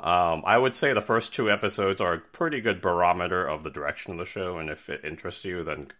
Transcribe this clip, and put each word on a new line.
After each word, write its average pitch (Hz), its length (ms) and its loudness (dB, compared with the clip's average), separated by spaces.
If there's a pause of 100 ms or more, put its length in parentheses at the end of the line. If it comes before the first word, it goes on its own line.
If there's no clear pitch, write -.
Um, 85 460 2
I 104 120 6
would 131 180 2
say 139 160 2
the 107 80 4
first 113 340 0
two 110 160 2
episodes 101 500 0
are 87 120 2
a 82 80 -2
pretty 156 400 -4
good 104 200 0
barometer 87 640 2
of 78 200 -4
the 78 60 -8
direction 73 420 -6
of 85 60 -8
the 90 60 -6
show, 90 340 -6
and 78 120 -6
if - 180 -10
it 76 160 -8
interests 82 400 -10
you, 90 200 -6
then 76 240 -6 (120)